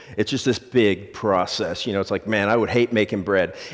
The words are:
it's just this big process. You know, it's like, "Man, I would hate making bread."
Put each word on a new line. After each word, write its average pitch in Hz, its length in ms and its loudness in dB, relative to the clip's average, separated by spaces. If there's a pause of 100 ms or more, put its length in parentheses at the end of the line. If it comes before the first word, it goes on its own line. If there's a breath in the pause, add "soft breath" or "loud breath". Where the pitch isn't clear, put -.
(180 loud breath)
it's 107 120 0
just 131 160 -4
this 123 140 2
big 101 540 2
process. 90 760 -2
You 104 60 -4
know, 98 80 0
it's 95 100 -6
like, 101 160 -4
"Man, 104 220 2
I 117 80 4
would 101 120 0
hate 117 240 2
making 101 300 0
bread." 92 320 0 (180 loud breath)